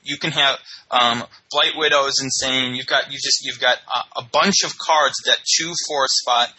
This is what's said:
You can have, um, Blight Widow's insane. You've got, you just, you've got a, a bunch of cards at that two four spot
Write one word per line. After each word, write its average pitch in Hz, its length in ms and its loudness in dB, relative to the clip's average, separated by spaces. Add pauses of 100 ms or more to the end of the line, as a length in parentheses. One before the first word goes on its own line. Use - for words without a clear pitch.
You 143 160 -8
can 165 140 -4
have, 139 280 0 (300)
um, 120 340 2 (280)
Blight 151 240 2
Widow's 147 460 2
insane. 131 540 -2
You've 131 120 -10
got, 139 240 -2
you 139 100 -10
just, 131 220 0
you've 127 160 -8
got 123 180 2 (160)
a, - 280 -6
a - 20 -12
bunch 165 400 2
of 156 140 -8
cards 151 380 2 (100)
at 123 60 2
that 120 80 2 (180)
two 165 160 -4 (160)
four 139 180 0
spot 120 520 0